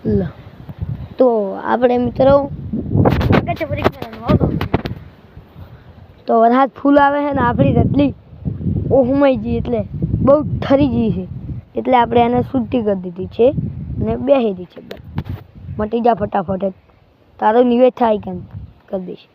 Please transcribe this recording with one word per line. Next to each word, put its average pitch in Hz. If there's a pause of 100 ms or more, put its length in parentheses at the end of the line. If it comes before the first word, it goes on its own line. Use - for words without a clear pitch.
લો. 202 (880)
તો 262 (360)
આપણે 247
મિત્રો 262 (920)
સ્વાગત -
છે 330
ફરી -
એકવાર. 226 (1900)
તો 233
વરસાદ 240
ફૂલ 285
આવે 285
છે 285
ને 269
આપણી 240
રતલી 277 (760)
ઓહમાઈ 269
ગઈ 233
એટલે 226 (380)
બહુ 277 (300)
ઠરી 277
ગઈ 226
છે. 180 (460)
એટલે 247
આપણે 240
એને 240
છૂટી 240
કરી 202
દીધી 185
છે 226 (540)
અને 220
બેસી 247
દીધી 180
છે. - (800)
મટી 214
જા 226
ફટાફટ. 190 (760)
તારો 220
નિવેદ 247
થાય 220
કેમ 190 (480)
કરી 190
દઈશ. - (100)